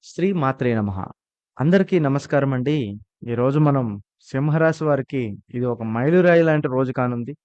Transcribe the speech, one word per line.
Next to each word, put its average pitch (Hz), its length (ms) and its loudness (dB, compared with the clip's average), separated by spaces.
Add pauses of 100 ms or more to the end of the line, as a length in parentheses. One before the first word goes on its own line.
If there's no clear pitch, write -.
(120)
శ్రీ 170 160 -2 (160)
మాత్రే 131 340 0
నమః. 101 200 -2 (640)
అందరికీ 190 440 2
నమస్కారం 139 500 0
అండి. 131 200 -2 (560)
ఈరోజు 131 360 0
మనం 135 180 2 (440)
సింహరాశి 156 580 0
వారికి 135 340 -2 (360)
ఇది 123 160 -2
ఒక 117 100 -8 (120)
మైలురాయి 170 520 4
లాంటి 151 280 2
రోజు 131 220 0
కానుంది. 123 360 -4 (120)